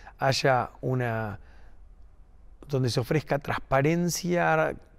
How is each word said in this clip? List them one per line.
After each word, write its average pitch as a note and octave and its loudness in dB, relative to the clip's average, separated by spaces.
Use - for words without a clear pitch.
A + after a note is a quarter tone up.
haya C3 2
una, A2+ -2
donde C3 0
se B2 0
ofrezca D3 0
transparencia, E3 0